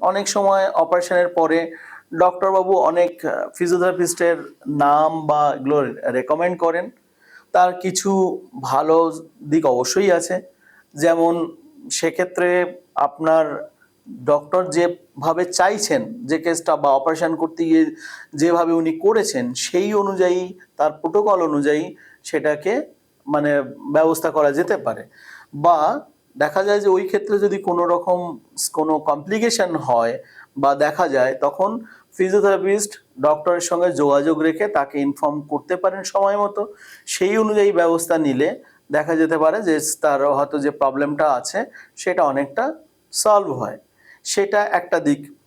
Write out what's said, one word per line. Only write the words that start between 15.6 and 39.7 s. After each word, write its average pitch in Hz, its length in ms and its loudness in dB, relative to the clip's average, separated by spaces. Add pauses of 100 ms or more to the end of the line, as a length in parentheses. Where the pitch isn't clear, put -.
যে 156 160 0
কেসটা 165 280 -2 (100)
বা 143 160 2
অপারেশন 160 340 -2 (100)
করতে 165 260 -4
গিয়ে 160 160 6 (560)
যেভাবে 170 400 2
উনি 160 120 -2 (120)
করেছেন, 202 400 2 (200)
সেই 190 240 -2 (140)
অনুযায়ী 185 380 0 (380)
তার 151 120 2 (100)
প্রোটোকল 202 380 2 (120)
অনুযায়ী 147 340 0 (440)
সেটাকে 151 440 -2 (540)
মানে 147 240 0 (460)
ব্যবস্থা 160 400 2
করা 147 220 4
যেতে 180 260 0
পারে। 113 180 -6 (520)
বা 147 240 2 (580)
দেখা 151 280 0
যায় 208 200 2
যে 202 120 4
ওই 196 140 0
ক্ষেত্রে 208 340 -2
যদি 196 140 0 (100)
কোনো 175 140 0 (120)
রকম 180 240 0 (540)
কোনো 160 220 0 (140)
কমপ্লিকেশন 196 640 -2 (160)
হয় 117 280 2 (480)
বা 139 120 4
দেখা 151 340 0
যায়, 131 240 2 (120)
তখন 185 260 0 (460)
ফিজিওথেরাপিস্ট 196 760 2 (340)
ডক্টরের 170 440 4
সঙ্গে 175 180 2 (120)
যোগাযোগ 147 360 4 (120)
রেখে 165 200 0
তাকে 147 280 -2 (100)
ইনফর্ম 147 300 -2 (160)
করতে 147 300 -4
পারেন 190 180 -2 (120)
সময় 196 300 0
মতো। 202 200 -4 (520)
সেই 196 280 0
অনুযায়ী 208 300 2
ব্যবস্থা 170 460 2
নিলে 143 300 0 (440)
দেখা 151 280 0
যেতে 160 180 2
পারে 156 200 2 (100)
যে 160 60 4 (280)